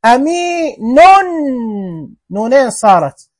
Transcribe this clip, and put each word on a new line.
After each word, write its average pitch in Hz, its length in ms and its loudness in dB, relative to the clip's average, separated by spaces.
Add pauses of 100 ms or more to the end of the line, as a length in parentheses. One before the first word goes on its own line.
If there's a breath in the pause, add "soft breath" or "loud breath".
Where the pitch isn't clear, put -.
أمين، 330 720 -2 (1500)
نونين 233 400 0
صارت 175 680 -2